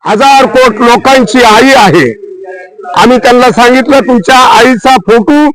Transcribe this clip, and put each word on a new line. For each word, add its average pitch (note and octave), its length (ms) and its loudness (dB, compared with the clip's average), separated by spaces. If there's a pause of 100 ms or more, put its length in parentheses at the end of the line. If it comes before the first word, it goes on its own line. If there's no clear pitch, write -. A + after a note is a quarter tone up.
हजार C4+ 440 0
कोट B3+ 340 0
लोकांची B3 640 0
आई A#3 320 2
आहे. F#3 340 0 (840)
आम्ही A#3+ 220 0
त्यांना B3 340 2
सांगितलं, B3+ 480 0
"तुमच्या B3 380 0 (120)
आईचा B3 460 0 (120)
फोटो A#3+ 480 0